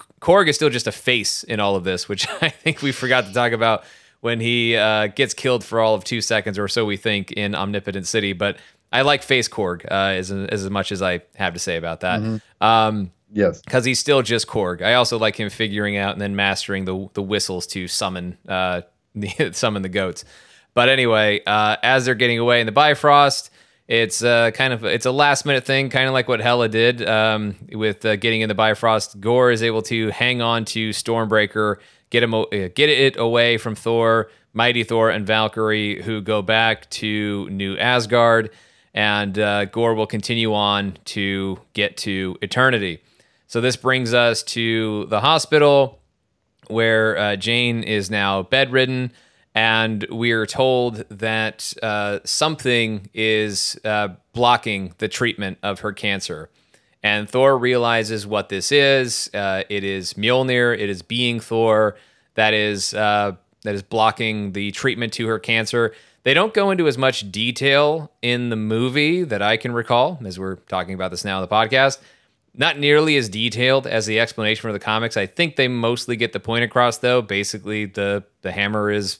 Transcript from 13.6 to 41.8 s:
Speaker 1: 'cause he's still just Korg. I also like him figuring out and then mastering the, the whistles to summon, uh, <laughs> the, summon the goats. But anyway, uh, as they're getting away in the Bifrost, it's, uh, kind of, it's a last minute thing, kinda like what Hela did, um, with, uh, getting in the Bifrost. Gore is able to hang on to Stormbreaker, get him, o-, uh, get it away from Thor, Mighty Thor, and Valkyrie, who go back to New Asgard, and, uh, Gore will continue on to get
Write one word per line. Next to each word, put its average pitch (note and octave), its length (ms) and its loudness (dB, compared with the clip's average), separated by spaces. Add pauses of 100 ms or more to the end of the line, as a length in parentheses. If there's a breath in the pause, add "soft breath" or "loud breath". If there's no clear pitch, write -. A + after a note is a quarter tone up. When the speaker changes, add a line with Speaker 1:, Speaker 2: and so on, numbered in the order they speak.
Speaker 1:
'cause B2+ 220 0
he's B2+ 140 0
still C#3 240 2
just A2+ 240 0
Korg. F2+ 340 -4
I G#2 140 2
also A#2+ 240 2
like A2 160 0
him G#2+ 160 -6
figuring G#2 460 -2
out G2+ 160 -2
and G2+ 80 -8
then G2+ 160 -4
mastering G2 480 -2
the, F#2+ 300 -6
the G#2 80 -4
whistles G2 460 -4
to F#2 200 -8
summon, F2+ 500 -6 (100)
uh, F#2 340 -2 (160)
<laughs> - 180 -20
the, G#2 360 -4
summon G#2+ 300 -2
the F#2+ 60 -6
goats. F#2 360 -4 (480 soft breath)
But B2 160 4
anyway, A2 560 4
uh, G#2+ 380 2
as B2+ 220 4
they're B2 100 0
getting A#2+ 240 2
away A#2+ 220 4
in A2+ 60 0
the A2 60 -4
Bifrost, C#3+ 800 4 (380 soft breath)
it's, A2+ 340 0
uh, A#2 300 4
kind C3 200 0
of, A2+ 120 -6
it's G#2+ 200 -2
a B2+ 60 0
last C#3+ 360 2
minute C#3 180 0
thing, C3+ 260 0
kinda C3 220 0
like B2+ 160 0
what A#2+ 120 0
Hela A#2+ 280 2
did, A#2 400 2
um, G#2+ 480 0 (160)
with, G#2+ 340 -4
uh, A2 80 2
getting A2 280 0
in A2 60 -2
the G#2+ 60 -2
Bifrost. A2 640 0
Gore B2 320 4
is A2+ 140 0
able A2 180 0
to A2 280 -2
hang B2 300 -2
on A#2 260 0
to A2 240 -4
Stormbreaker, G#2+ 880 0 (320 soft breath)
get A#2 120 4
him, A2+ 120 0
o-, A2 100 2
uh, G2 280 -4
get D3+ 160 2
it C3+ 280 4
away A#2 420 2
from A2 160 -6
Thor, A2+ 560 2 (220 soft breath)
Mighty A#2+ 320 2
Thor, A2+ 260 2
and G#2 160 -4
Valkyrie, G#2+ 760 0
who A2 180 -6
go G#2+ 200 -2
back A2 500 0
to G#2 600 -4
New G2 280 -6
Asgard, A#2 720 2 (440 soft breath)
and, G#2 460 0
uh, G2+ 240 0
Gore A2+ 300 -2
will A2 120 -2
continue A2+ 480 -2
on G2+ 520 0
to G2 520 -4 (140)
get G2+ 240 -2